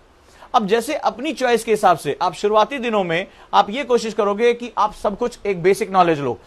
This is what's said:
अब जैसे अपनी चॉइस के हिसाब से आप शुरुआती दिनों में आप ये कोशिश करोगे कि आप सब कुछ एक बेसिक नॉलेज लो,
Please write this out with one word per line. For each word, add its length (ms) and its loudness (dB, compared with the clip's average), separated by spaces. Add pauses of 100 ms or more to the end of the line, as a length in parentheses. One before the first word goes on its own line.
(560)
अब 120 0
जैसे 280 0
अपनी 380 -4
चॉइस 300 0
के 80 -2
हिसाब 260 4
से 240 -4
आप 120 0
शुरुआती 440 0
दिनों 260 0
में 240 -2 (260)
आप 160 4
ये 140 -4
कोशिश 300 0
करोगे 400 2
कि 240 -12
आप 160 0
सब 240 -4
कुछ 280 -6
एक 180 -4
बेसिक 280 0
नॉलेज 280 4
लो, 280 -4